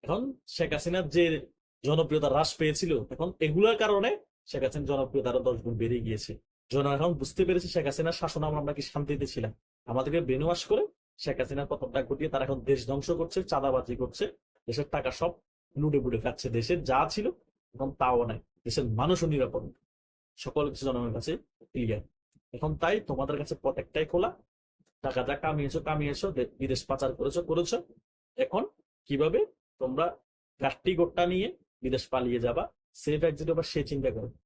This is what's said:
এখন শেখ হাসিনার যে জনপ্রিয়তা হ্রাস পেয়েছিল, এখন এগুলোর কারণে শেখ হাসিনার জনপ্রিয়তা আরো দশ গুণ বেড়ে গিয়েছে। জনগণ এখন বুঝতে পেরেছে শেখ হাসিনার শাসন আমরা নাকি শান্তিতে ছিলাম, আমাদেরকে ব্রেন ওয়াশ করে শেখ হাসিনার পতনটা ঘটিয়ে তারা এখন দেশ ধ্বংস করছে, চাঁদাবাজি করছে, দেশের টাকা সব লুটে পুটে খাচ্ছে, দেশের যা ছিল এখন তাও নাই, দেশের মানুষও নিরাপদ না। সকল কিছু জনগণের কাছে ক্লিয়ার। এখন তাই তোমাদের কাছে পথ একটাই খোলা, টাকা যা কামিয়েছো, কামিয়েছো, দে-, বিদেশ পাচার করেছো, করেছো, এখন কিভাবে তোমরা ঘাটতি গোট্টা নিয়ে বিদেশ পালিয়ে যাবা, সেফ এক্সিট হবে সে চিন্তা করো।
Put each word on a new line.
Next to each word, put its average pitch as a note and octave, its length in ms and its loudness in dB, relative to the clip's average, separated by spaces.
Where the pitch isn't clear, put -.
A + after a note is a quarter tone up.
এখন F#3+ 160 0
শেখ E3 200 0
হাসিনার F3 380 0
যে E3+ 100 8
জনপ্রিয়তা D3+ 460 4
হ্রাস C#3+ 200 4
পেয়েছিল, D#3 320 2
এখন D#3+ 140 -2
এগুলোর G3+ 360 6
কারণে G#3+ 280 4
শেখ C3 140 -2
হাসিনার C#3 260 -2
জনপ্রিয়তা C3+ 400 0
আরো B2 180 4
দশ A#2+ 160 2
গুণ A#2 160 -2
বেড়ে A#2 260 2
গিয়েছে। G#2+ 260 -4
জনগণ C#3 280 2
এখন F3 220 2
বুঝতে C#3 280 0
পেরেছে F3 260 2
শেখ E3 140 2
হাসিনার D#3+ 320 -2
শাসন D#3 280 -2
আমরা D3+ 200 0
নাকি C#3+ 220 -4
শান্তিতে C#3+ 420 -2
ছিলাম, A2+ 200 -4
আমাদেরকে C3+ 380 0
ব্রেন C3 180 0
ওয়াশ E3+ 260 0
করে A#3+ 120 4
শেখ C#3 240 -4
হাসিনার C#3 280 -4
পতনটা C3+ 380 -2
ঘটিয়ে C#3+ 240 -2
তারা C3 140 0
এখন C3+ 120 -2
দেশ C3+ 180 4
ধ্বংস C#3 220 -4
করছে, E3 180 -2
চাঁদাবাজি C3 520 2
করছে, B2+ 220 -4
দেশের C3+ 260 -2
টাকা C3 160 0
সব E3+ 100 2
লুটে D3 240 2
পুটে A#2 240 -2
খাচ্ছে, B2 220 -4
দেশের E3+ 200 0
যা B3+ 100 4
ছিল G#3 140 -2
এখন C3+ 140 -4
তাও B2+ 200 4
নাই, G#2+ 100 -6
দেশের C3 200 -2
মানুষও E3 320 2
নিরাপদ C3 360 0
না। - 60 -16
সকল D3 340 -2
কিছু C#3 160 -10
জনগণের A#2+ 280 0
কাছে D3+ 160 -4
ক্লিয়ার। A2 320 -2
এখন D#3 180 -2
তাই F3+ 140 2
তোমাদের C3+ 300 -2
কাছে D3 220 -4
পথ C3 200 0
একটাই D3+ 280 -2
খোলা, F#3+ 200 2
টাকা B2+ 240 0
যা C#3+ 60 0
কামিয়েছো, D3+ 340 0
কামিয়েছো, D3 380 -2
দে-, B2+ 240 -2
বিদেশ C3 260 0
পাচার C3+ 320 0
করেছো, C#3 220 0
করেছো, F3 260 2
এখন B3+ 240 0
কিভাবে D#3 300 2
তোমরা C3+ 260 0
ঘাটতি C#3+ 380 0
গোট্টা F3 340 4
নিয়ে F#3 160 0
বিদেশ B2+ 300 0
পালিয়ে B2 340 0
যাবা, B2+ 160 0
সেফ D3+ 260 0
এক্সিট D#3 220 -2
হবে D#3+ 220 2
সে D#3 80 0
চিন্তা C3+ 240 0
করো। F#2 140 -6